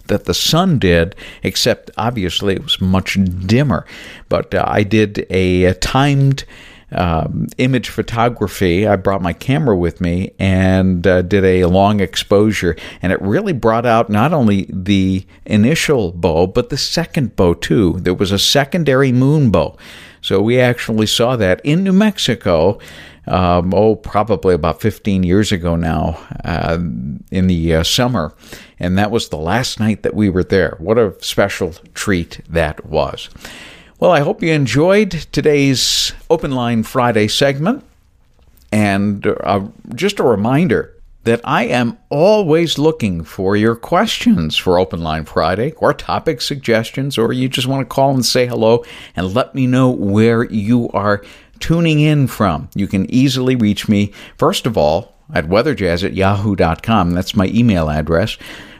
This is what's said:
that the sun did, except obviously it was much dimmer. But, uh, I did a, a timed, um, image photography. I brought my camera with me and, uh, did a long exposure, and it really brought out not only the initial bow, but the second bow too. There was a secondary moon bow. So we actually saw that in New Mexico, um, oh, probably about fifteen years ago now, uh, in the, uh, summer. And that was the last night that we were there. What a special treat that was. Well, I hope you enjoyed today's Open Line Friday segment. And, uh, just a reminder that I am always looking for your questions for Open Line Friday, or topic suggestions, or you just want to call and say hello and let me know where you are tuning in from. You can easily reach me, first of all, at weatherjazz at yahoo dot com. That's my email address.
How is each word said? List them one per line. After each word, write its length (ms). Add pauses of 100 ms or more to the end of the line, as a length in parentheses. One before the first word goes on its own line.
that 180
the 80
sun 460
did, 360 (280)
except 540
obviously 580
it 80
was 180
much 380 (260)
dimmer. 400 (440)
But, 260
uh, 120
I 140
did 480
a, 360
a 100
timed, 680 (500)
um, 520 (100)
image 320
photography. 960
I 120
brought 260
my 100
camera 420
with 240
me 380
and, 680
uh, 160
did 200
a 220
long 340
exposure, 760 (260)
and 100
it 80
really 320
brought 360
out 240
not 200
only 380
the 560 (180)
initial 680
bow, 340
but 240
the 80
second 580
bow 200
too. 440
There 140
was 180
a 60
secondary 760
moon 380
bow. 260 (460)
So 180
we 200
actually 480
saw 280
that 280
in 200
New 100
Mexico, 840 (480)
um, 480
oh, 220
probably 580
about 260
fifteen 440
years 280
ago 240
now, 440 (260)
uh, 320
in 680
the, 260
uh, 100
summer. 520 (440)
And 200
that 100
was 200
the 80
last 420
night 240
that 100
we 160
were 140
there. 340
What 220
a 220
special 520 (220)
treat 520
that 380
was. 440 (720)
Well, 120
I 80
hope 240
you 80
enjoyed 600 (200)
today's 800 (180)
Open 220
Line 320
Friday 460
segment. 560 (840)
And, 560
uh, 420 (280)
just 240
a 40
reminder 720 (300)
that 220
I 220
am 300 (120)
always 680
looking 460
for 320
your 220
questions 800
for 200
Open 240
Line 220
Friday, 540
or 160
topic 480
suggestions, 760
or 140
you 160
just 200
want 200
to 80
call 180
and 120
say 200
hello 380 (320)
and 180
let 220
me 120
know 220
where 540
you 460
are 340 (380)
tuning 400
in 260
from. 480
You 120
can 220
easily 460
reach 320
me, 240 (260)
first 280
of 120
all, 380 (180)
at 120
weatherjazz 580
at 100
yahoo 440
dot 260
com. 280
That's 260
my 80
email 440
address. 480 (420)